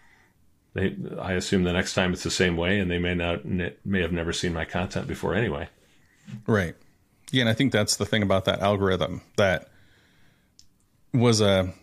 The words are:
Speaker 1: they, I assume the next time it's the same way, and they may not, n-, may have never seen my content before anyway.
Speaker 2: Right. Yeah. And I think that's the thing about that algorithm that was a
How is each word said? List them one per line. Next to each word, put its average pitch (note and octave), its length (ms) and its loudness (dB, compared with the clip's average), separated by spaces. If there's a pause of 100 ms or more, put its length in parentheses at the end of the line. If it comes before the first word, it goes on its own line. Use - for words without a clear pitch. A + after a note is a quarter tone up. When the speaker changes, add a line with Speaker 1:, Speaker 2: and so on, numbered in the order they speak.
(720)
Speaker 1:
they, F#2+ 220 -2 (260)
I F#2 120 -4
assume F#2 300 0
the F2 100 2
next F2+ 200 0
time F#2 200 2
it's - 100 -6
the - 80 -4
same F2+ 260 2
way, F#2 220 0
and F2+ 100 -2
they F2 100 0
may F2 140 0
not, F2 320 -2
n-, F2+ 280 -4 (120)
may F#2+ 160 0
have E2 100 0
never E2+ 220 -2
seen F2 200 -4
my D#2+ 120 -4
content F2+ 420 -6
before E2+ 280 -4
anyway. E2+ 340 -4 (800)
Speaker 2:
Right. F#2+ 280 0 (560)
Yeah. C3 100 2
And A2+ 80 2
I A2 40 2
think C3+ 180 2
that's G#2 260 2
the G2+ 80 -2
thing G#2+ 180 0
about F#2+ 220 2
that F#2+ 160 0
algorithm F#2+ 600 0 (160)
that F#2+ 320 2 (1400)
was A2+ 280 6
a F#2+ 420 4